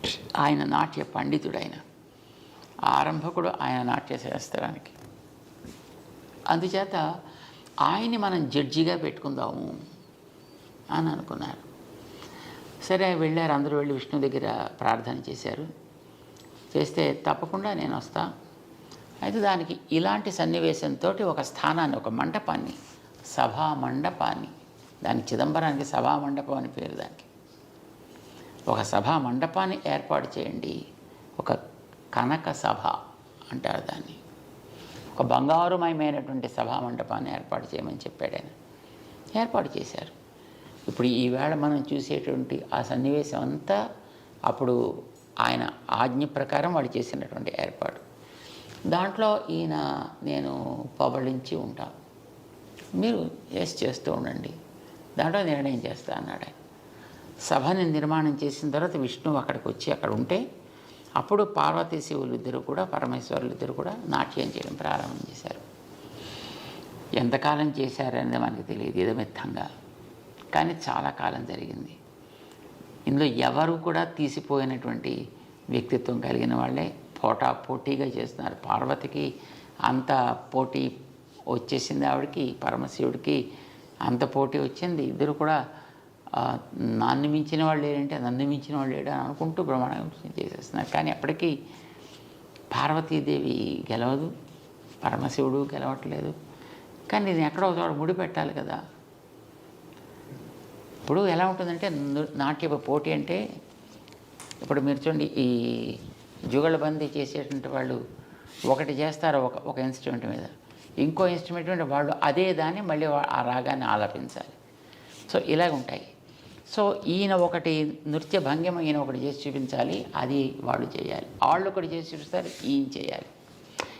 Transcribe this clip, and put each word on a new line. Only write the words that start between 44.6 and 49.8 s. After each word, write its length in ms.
ఆయన 300
ఆజ్ఞ 340
ప్రకారం 500
వాళ్ళు 240
చేసినటువంటి 600
ఏర్పాటు. 480
దాంట్లో 540
ఈయన, 560